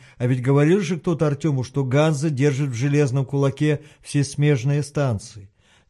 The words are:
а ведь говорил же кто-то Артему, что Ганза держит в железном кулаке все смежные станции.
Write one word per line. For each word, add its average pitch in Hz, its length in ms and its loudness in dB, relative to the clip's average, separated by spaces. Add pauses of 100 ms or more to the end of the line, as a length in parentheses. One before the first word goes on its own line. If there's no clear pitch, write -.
(160)
а 123 120 -2
ведь 127 140 0
говорил 147 380 4
же 175 180 -4
кто-то 160 280 -2
Артему, 139 380 -2
что 139 200 -4
Ганза 147 460 0
держит 139 400 0
в 120 40 -6
железном 139 520 0
кулаке 139 560 0 (180)
все - 220 -2
смежные 143 600 0
станции. 113 680 -6 (400)